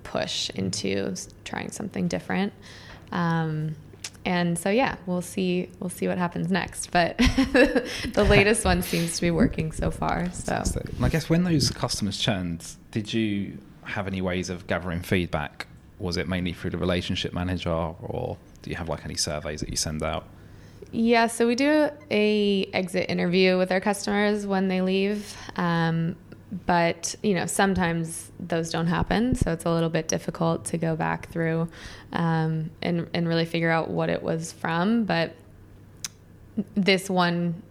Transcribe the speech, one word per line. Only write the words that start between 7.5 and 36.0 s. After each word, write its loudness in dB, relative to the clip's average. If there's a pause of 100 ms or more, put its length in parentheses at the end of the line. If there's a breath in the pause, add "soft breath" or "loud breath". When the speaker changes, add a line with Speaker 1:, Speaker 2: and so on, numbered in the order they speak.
Speaker 2:
<laughs> 6
Speaker 1:
latest 6
one 4
seems 0
to -4
be 2
working 2
so -2
far, -2
so. -4
Speaker 2:
Fantastic. -2
And -2
I 4
guess 0
when 4
those 2
customers -4
churned, -2 (260)
did -4
you 0 (260)
have -6
any -4
ways -2
of -8
gathering -2
feedback? -2 (320)
Was -4
it -2
mainly -2
through -6
the -6
relationship 0
manager, -2
or -4 (240)
do -12
you -6
have, -8
like, -4
any -8
surveys -4
that -8
you -6
send -4
out? -4 (640 loud breath)
Speaker 1:
Yeah, 4
so 0
we 2
do 4 (220)
a 2
exit -2
interview 4
with 2
our 4
customers 0
when 2
they 2
leave. 0 (200 loud breath)
Um, 2 (500)
but, 2
you 2
know, 0
sometimes 0
those -2
don't 0
happen, 2
so 2
it's -4
a 2
little 2
bit -2
difficult 0
to -4
go 0
back -2
through, 0 (420 loud breath)
um, 0 (100)
and, -2
and 0
really 2
figure 0
out 2
what 0
it -2
was -2
from. 0
But 0 (1400)